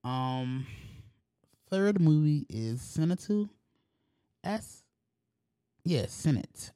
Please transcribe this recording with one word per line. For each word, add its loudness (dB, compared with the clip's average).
Um, -2
third 2
movie 6
is -4
Senatu. -2
S-, -8
yeah, 0
Senate. -2